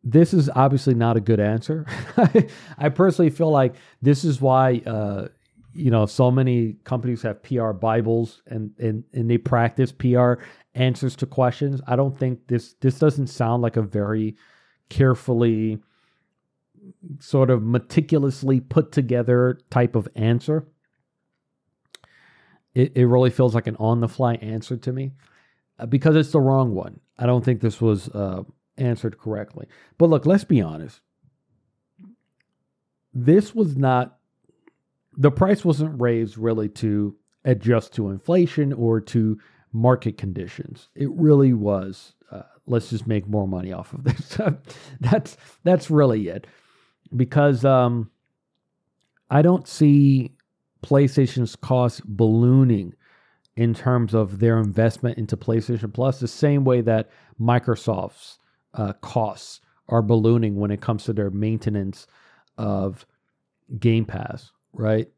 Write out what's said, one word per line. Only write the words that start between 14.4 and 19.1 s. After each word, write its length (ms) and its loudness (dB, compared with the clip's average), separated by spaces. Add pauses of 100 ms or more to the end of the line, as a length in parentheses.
carefully 920 0 (1400)
sort 320 2
of 120 2
meticulously 960 0
put 320 0
together 800 0